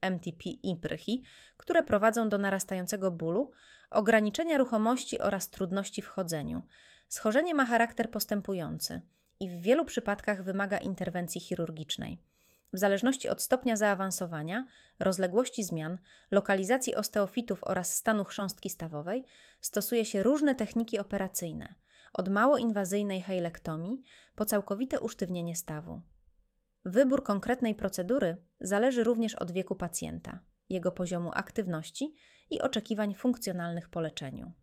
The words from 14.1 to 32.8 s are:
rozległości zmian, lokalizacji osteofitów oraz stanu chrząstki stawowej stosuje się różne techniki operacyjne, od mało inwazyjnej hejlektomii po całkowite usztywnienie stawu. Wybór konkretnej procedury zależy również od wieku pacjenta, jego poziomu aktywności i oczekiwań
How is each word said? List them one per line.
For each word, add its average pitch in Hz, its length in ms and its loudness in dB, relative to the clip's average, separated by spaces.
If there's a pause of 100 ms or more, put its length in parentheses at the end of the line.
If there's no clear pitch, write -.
rozległości 190 640 2
zmian, 165 340 -4 (340)
lokalizacji 202 640 4
osteofitów 208 680 -2
oraz 185 320 -2
stanu 214 280 2
chrząstki 190 460 -6
stawowej 170 560 -6 (360)
stosuje 220 440 0
się 196 180 0
różne 285 320 6
techniki 226 440 -2
operacyjne, 190 760 -6 (380)
od 185 160 -2
mało 233 280 6
inwazyjnej 202 640 0
hejlektomii 180 840 -4 (320)
po 214 100 -2
całkowite 208 540 0
usztywnienie 170 560 -4
stawu. 165 460 -10 (840)
Wybór 254 380 6
konkretnej 220 520 0
procedury 185 640 0 (220)
zależy 226 440 2
również 226 320 2
od 175 160 -4
wieku 185 240 -2
pacjenta, 170 640 -6 (300)
jego 185 220 0
poziomu 175 420 -4
aktywności 190 840 -4 (340)
i - 120 -2
oczekiwań 214 540 0